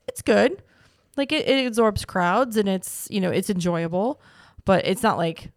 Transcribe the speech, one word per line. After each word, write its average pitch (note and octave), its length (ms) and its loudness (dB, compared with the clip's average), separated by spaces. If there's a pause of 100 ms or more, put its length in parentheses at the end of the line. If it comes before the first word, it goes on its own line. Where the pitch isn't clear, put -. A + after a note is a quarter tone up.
it's - 120 -12
good. A3 400 2 (540)
Like, C#4 160 -2
it, D4+ 160 0
it C4 180 2
absorbs A3+ 400 0
crowds, G#3 520 0
and G3+ 120 2
it's, - 400 -6
you G3 120 -2
know, F3+ 100 0
it's F#3+ 180 0
enjoyable, F3+ 720 -2 (440)
but F#3+ 200 2
it's F#3+ 180 0
not, G#3+ 140 2
like, E3 400 -6